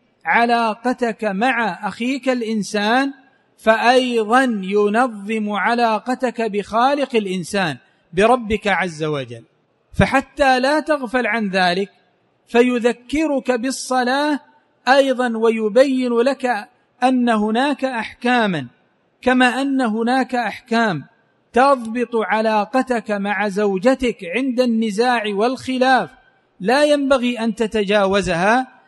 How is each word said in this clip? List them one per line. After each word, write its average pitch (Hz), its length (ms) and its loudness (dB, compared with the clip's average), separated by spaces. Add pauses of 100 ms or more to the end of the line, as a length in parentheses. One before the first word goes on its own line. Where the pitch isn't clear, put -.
(240)
علاقتك 233 1000 0
مع 208 640 -2
أخيك 247 400 -4
الإنسان، 226 840 -2 (460)
فأيضًا 233 840 2 (220)
ينظم 208 840 -2
علاقتك 226 920 -2
بخالق 233 720 -2
الإنسان، 185 600 -2 (360)
بربك 214 560 2
عز 170 360 -2
وجل، 123 400 -6 (480)
فحتى 262 680 2
لا 294 200 2
تغفل 262 460 -2
عن 208 220 -2
ذلك، 185 420 0 (560)
فيذكرك 247 1040 0
بالصلاة 254 880 -2 (480)
أيضًا، 247 500 2
ويبين 233 760 2
لك 247 560 -2 (340)
أن 247 260 2
هناك 226 560 0
أحكامًا، 226 840 -2 (560)
كما 254 400 2
أن 277 180 0
هناك 247 540 0
أحكام 220 680 -2 (480)
تضبط 240 640 2
علاقتك 220 920 0
مع 202 380 -2
زوجتك 208 720 0 (180)
عند 254 240 -2
النزاع 226 680 0
والخلاف 247 840 0 (500)
لا 254 240 2
ينبغي 269 540 2
أن 226 160 -2
تتجاوزها، 202 1120 0 (200)